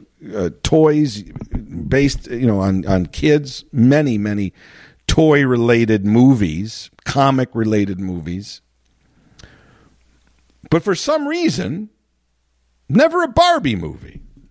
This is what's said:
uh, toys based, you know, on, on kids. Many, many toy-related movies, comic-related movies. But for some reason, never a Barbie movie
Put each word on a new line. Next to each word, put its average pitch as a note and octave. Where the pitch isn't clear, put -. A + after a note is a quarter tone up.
uh, F#2
toys D3+
based, -
you B2
know, G2+
on, F#2+
on F#2
kids. D3
Many, C3+
many G2+
toy-related A#2+
movies, G#2+
comic-related A2+
movies. F2+
But E3
for G3
some D4
reason, G#3+
never D#4+
a D#4+
Barbie C#4
movie D#2+